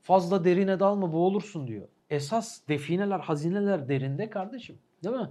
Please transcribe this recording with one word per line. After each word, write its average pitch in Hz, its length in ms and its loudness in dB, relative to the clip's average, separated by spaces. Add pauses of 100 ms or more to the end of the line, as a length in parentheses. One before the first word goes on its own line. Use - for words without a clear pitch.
"Fazla 180 420 4
derine 185 360 4
dalma, 196 340 2
boğulursun." 175 540 0
diyor. 107 200 -10 (220)
Esas 220 580 -4
defineler, 165 520 -2
hazineler 170 680 -2
derinde 139 400 -2
kardeşim. 214 480 -10 (260)
Değil 226 120 -4
mi? 208 160 -6